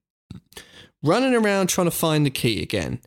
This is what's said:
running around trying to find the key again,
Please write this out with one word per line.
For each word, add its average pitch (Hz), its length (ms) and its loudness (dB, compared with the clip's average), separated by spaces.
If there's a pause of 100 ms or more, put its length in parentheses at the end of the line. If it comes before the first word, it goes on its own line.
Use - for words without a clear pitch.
(1000)
running 240 320 2
around 202 340 2
trying 180 200 0
to 165 40 0
find 151 360 0
the - 20 -2
key 113 320 -2
again, 71 460 -6